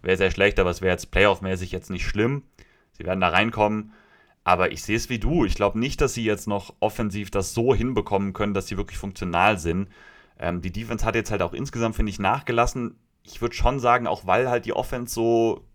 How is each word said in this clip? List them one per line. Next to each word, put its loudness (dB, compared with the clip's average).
wäre 2
sehr 4
schlecht, 2
aber 4
es -4
wäre 2
jetzt -6
Playoff-mäßig 2
jetzt -10
nicht -4
schlimm. 0
Sie -16
werden -2
da 4
reinkommen. 2
Aber 4
ich -12
sehe 0
es -4
wie -2
du. 2
Ich 2
glaub 2
nicht, -4
dass 0
sie -4
jetzt -2
noch -6
offensiv -4
das -4
so 2
hinbekommen 0
können, -2
dass -2
sie -6
wirklich -8
funktional 0
sind. -4
Ähm, -4
die -6
Defense -4
hat 0
jetzt 0
halt -2
auch -2
insgesamt, -4
finde 0
ich, -10
nachgelassen. 0
Ich -14
würd -2
schon 2
sagen, 4
auch -4
weil 4
halt 0
die -2
Offense -4
so 2